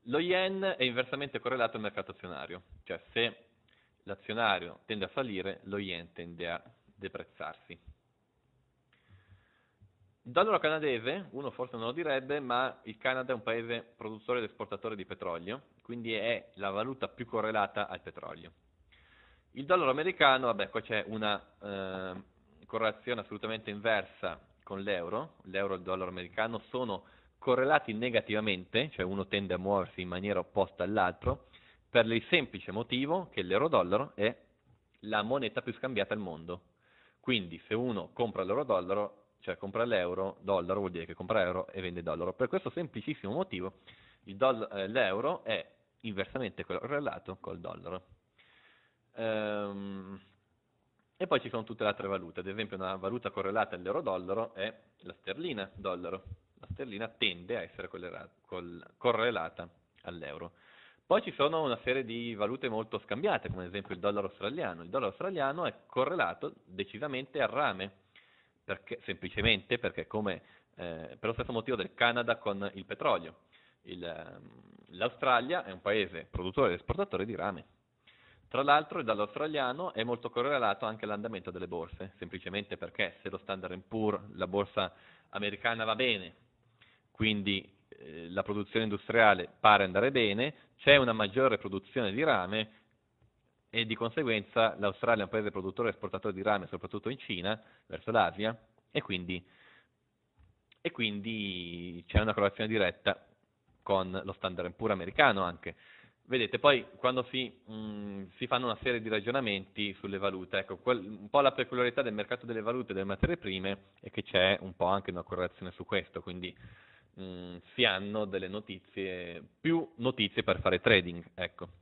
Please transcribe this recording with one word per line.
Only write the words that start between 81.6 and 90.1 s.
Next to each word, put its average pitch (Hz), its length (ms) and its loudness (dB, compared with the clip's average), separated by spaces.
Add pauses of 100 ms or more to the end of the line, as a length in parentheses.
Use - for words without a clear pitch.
borse, 87 500 -8
semplicemente 92 600 -6
perché 87 440 -4
se 98 80 -6
lo 92 100 -8
Standard 92 340 -6
and 95 140 -10
Poor, 107 460 0
la 90 140 -2
borsa 98 460 0 (360)
americana, 110 560 -2
va 110 100 2
bene, 104 400 0 (760)
quindi, 101 680 0 (120)
eh, 85 400 -14
la 95 140 0
produzione 104 420 -2
industriale 104 640 6 (100)
pare 104 240 10
andare 98 280 4